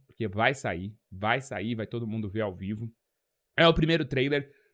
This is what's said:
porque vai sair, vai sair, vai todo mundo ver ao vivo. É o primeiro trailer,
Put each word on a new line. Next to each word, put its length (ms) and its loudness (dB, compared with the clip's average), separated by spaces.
porque 220 -6
vai 260 2
sair, 400 -6
vai 300 0
sair, 340 -4
vai 140 -6
todo 180 -6
mundo 240 -4
ver 120 -4
ao 120 -4
vivo. 340 -6
É 80 8
o 80 8
primeiro 300 4
trailer, 440 0